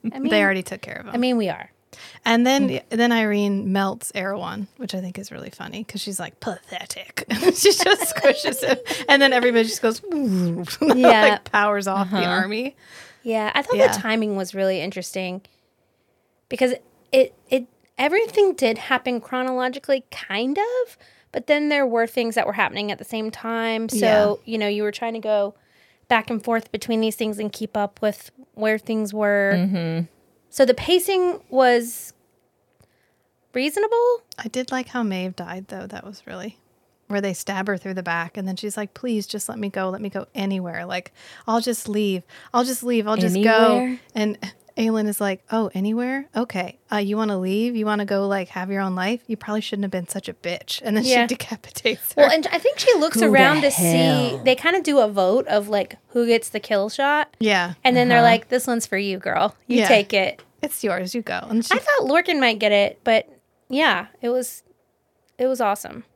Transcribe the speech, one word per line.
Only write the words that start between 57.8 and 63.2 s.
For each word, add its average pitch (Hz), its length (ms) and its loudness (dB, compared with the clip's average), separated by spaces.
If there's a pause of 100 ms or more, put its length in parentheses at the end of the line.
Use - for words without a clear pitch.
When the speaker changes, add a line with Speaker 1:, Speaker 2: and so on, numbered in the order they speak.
Speaker 1:
And 247 140 4
then 247 120 4
they're 240 100 6
Speaker 3:
Uh-huh. 233 80 8
Speaker 1:
like, 226 240 4
"This 247 180 0
one's 233 180 -2
for 190 120 -4
you, 196 200 -4
girl. - 380 -2 (100)
You 240 140 2
Speaker 2:
Yeah. 208 80 4
Speaker 1:
take 202 240 4
it." 190 300 -2 (200)
Speaker 2:
It's - 220 -6
yours. 185 300 -2
You 233 80 -4
go. - 260 -6
And 226 160 0
she 381 100 0
Speaker 1:
I 508 40 0
thought 554 300 0
Lorcan 330 300 2
might 233 200 2
get 208 140 2
it, 202 300 2
but 226 260 2 (420)